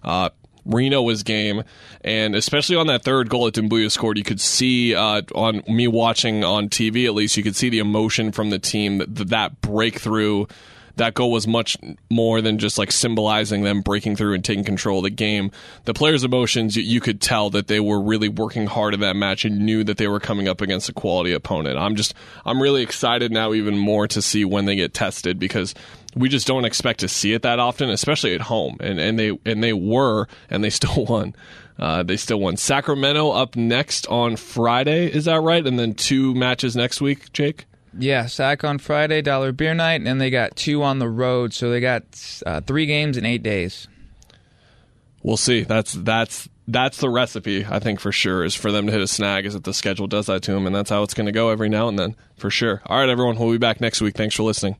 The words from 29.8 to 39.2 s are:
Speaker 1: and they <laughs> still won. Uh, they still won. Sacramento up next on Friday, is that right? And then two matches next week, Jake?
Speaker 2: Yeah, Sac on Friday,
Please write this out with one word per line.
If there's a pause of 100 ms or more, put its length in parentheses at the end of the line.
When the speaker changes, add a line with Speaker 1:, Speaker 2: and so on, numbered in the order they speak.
Speaker 1:
and
they
<laughs>
still
won. (440)
Uh,
they
still
won.
Sacramento
up
next
on
Friday,
is
that
right?
And
then
two
matches
next
week,
Jake? (340)
Speaker 2:
Yeah,
Sac
on
Friday,